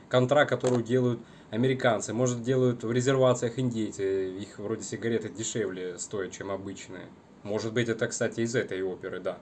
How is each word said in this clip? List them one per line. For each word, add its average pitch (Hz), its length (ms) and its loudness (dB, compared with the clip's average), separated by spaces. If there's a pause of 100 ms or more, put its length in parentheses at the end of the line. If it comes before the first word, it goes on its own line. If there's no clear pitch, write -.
контра, 127 380 6
которую 123 380 2
делают 120 360 2 (320)
американцы. 117 640 2
Может, 123 280 0
делают 127 420 2
в 113 80 -2
резервациях 127 680 2
индейцы. 101 800 0
Их 104 200 -12
вроде 107 260 -4
сигареты 110 460 -2
дешевле 92 680 -4
стоят, 95 320 -6
чем 95 180 -10
обычные. 95 580 -10 (360)
Может 107 300 -4
быть, 113 160 2
это, 113 180 0
кстати, 113 340 -4
из 117 140 -2
этой 98 260 -2
оперы, 92 380 -6
да. 90 220 -6